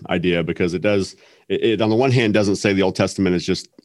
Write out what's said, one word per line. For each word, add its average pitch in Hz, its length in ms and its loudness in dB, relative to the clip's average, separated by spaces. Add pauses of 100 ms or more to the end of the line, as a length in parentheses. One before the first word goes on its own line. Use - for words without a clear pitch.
idea, 87 340 0
because 85 300 -2
it 87 80 -6
does, 101 340 -2 (320)
it, - 160 -2
it 107 180 0
on 107 80 2
the 110 60 2
one 135 160 2
hand 117 220 2
doesn't 101 220 2
say 101 180 0
the 95 80 2
Old 92 140 0
Testament 95 400 0
is 85 100 -2
just, - 220 -4 (180)